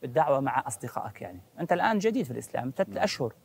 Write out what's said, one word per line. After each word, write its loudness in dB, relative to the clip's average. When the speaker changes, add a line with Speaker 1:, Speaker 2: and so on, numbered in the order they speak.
Speaker 1:
الدعوة 4
مع 0
أصدقائك -8
يعني؟ -12
أنت 0
الآن 4
جديد 0
في -6
الإسلام، -4
ثلاثة -2
Speaker 2:
نعم. 0
Speaker 1:
أشهر، 0